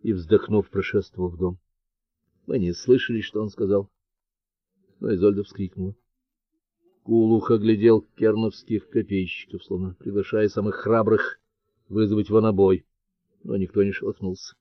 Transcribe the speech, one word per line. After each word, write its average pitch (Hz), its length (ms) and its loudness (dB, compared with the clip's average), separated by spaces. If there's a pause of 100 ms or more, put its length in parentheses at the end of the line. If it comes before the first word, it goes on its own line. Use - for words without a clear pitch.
и, 110 120 -2
вздохнув, 98 560 0
прошествовал 95 580 -4
в 85 80 -8
дом. 90 220 -4 (880)
Мы - 120 -4
не 87 140 -2
слышали, 123 480 0
что 107 220 -6
он 107 80 -6
сказал, 101 400 -2 (1080)
но 110 140 -2
Изольда 101 300 2
вскрикнула. 98 500 -8 (1080)
Кулух 113 480 2
оглядел 110 560 4 (100)
керновских 110 720 -2
копейщиков, 98 760 -6
словно 92 360 -8
приглашая 101 500 -2
самых 101 280 -4
храбрых 110 600 0 (500)
вызвать 104 420 0
в 110 100 6
набой, 98 460 2 (580)
но 113 140 -6
никто 95 240 -2
не 98 100 0
шелохнулся. - 680 -8